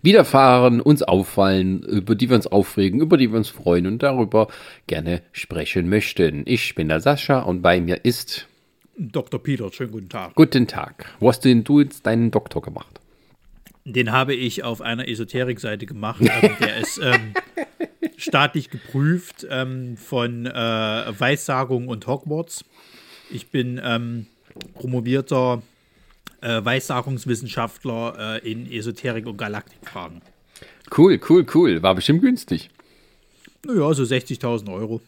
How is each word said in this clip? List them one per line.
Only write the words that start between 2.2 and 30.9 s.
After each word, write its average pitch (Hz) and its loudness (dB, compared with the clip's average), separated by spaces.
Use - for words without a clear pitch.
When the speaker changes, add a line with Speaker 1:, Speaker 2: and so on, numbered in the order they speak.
Speaker 1:
wir 123 6
uns 104 2
aufregen, 98 2
über 160 4
die 120 4
wir 113 0
uns 107 -2
freuen 87 0
und 113 -2
darüber 110 2
gerne 85 -4
sprechen 85 -4
möchten. 85 0
Ich - -2
bin 160 -2
der 160 2
Sascha 143 0
und 92 -2
bei 87 4
mir 87 -2
ist - -4
Speaker 2:
Doktor 131 -8
Peter, 123 -6
schönen 120 -10
guten 104 -14
Tag. 90 -10
Speaker 1:
Guten 139 6
Tag. - -12
Wo 113 6
hast - -2
du 135 6
denn 117 6
du 143 4
jetzt - -2
deinen 113 2
Doktor - -4
gemacht? - -16
Speaker 2:
Den 117 -4
habe 131 -2
ich 123 -8
auf 117 -10
einer 120 -8
Esoterik-Seite 113 -8
gemacht. 107 -8
Ähm, 127 4
der 110 -2
ist, - -8
ähm, 110 0
Speaker 1:
<laughs> - -10
Speaker 2:
staatlich 143 -2
geprüft, 151 -4
ähm, 131 -8
von, 120 -6
äh, 127 -10
Weissagung 120 -2
und 110 -10
Hogwarts. 151 -8
Ich - -12
bin, 123 -4
ähm, 117 -6
promovierter, 127 -2
äh, 113 -2
Weissagungswissenschaftler, 117 -4
äh, 113 -8
in 117 -10
Esoterik 113 -8
und 104 -12
Galaktikfragen. 98 -12